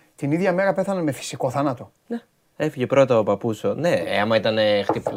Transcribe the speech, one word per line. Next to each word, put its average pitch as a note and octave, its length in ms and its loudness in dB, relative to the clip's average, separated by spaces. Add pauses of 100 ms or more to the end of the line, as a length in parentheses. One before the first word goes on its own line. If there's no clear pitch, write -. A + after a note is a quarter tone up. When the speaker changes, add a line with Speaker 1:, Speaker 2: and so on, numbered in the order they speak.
(160)
Speaker 1:
Την C#3+ 160 -4
ίδια F3+ 200 2
μέρα F#3+ 200 0
πέθαναν F#3+ 300 -2
με D3+ 100 0
φυσικό - 380 -6
θάνατο. C#3 420 -4 (140)
Speaker 2:
Ναι. A#3 140 -8 (360)
Έφυγε D3 300 -2
πρώτα C3 320 4
ο A2 40 4
παππούς, G#2 420 -2
ο, G2+ 100 0
ναι, D#3+ 160 -2 (160)
ε, G2 140 0
άμα A2+ 160 2
ήταν, A2 220 0
ε, G#2 240 4
χτυπ-, - 240 -2 (100)